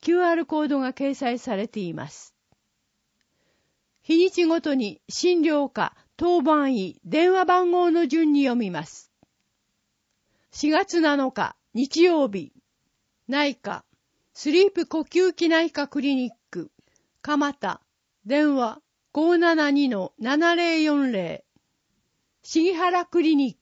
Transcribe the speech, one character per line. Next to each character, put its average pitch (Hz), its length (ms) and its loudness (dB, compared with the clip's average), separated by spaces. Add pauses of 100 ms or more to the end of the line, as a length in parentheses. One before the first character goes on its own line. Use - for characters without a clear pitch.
キ 320 120 0
ュ 349 80 2
ー 349 80 2
ア - 20 2
ー 330 60 0
ル 330 100 -4
コ 311 140 -4
ー 302 80 -2
ド 285 100 -2
が 262 140 -4
掲 277 240 -4
載 240 240 -4
さ 220 160 -6
れ 202 100 -4
て 214 140 -10
い 170 140 -6
ま 151 140 -10
す。 - 240 -20 (1700)
日 330 160 2
に 370 120 4
ち 349 140 0
ご 330 160 0
と 294 140 -2
に 208 340 -4
診 349 320 0
療 294 280 0
科、 - 280 -6 (200)
当 349 260 2
番 277 340 2
医、 190 280 -6
電 320 280 2
話 370 120 2
番 359 280 2
号 349 180 2
の 330 160 2
順 302 260 2
に 285 120 2
読 240 120 0
み 214 140 -4
ま 156 160 -8
す。 - 240 -20 (1400)
四 302 180 -2
月 349 300 0
七 285 320 0
日、 - 240 -6 (180)
日 277 280 0
曜 320 260 4
日。 196 240 -10 (760)
内 285 260 -2
科、 - 300 -12 (480)
ス - 180 -6
リ 359 140 6
ー 392 80 2
プ 339 140 -4
呼 320 140 -4
吸 359 340 0
器 339 140 -2
内 330 220 2
科 285 160 -6
ク 285 140 -8
リ 269 160 -2
ニ 254 140 -4
ッ - 20 -20 (180)
ク、 170 220 -12 (500)
蒲 285 320 -2
田、 - 280 -8 (420)
電 285 320 0
話、 240 240 -4 (320)
五 330 240 2
七 320 340 2
二 277 180 2
の 196 300 -4
七 302 380 0
零 330 260 0
四 285 300 0
零。 180 320 -6 (960)
杉 339 320 0
原 349 300 0
ク 339 180 0
リ 311 140 2
ニ 262 160 0
ッ - 100 -16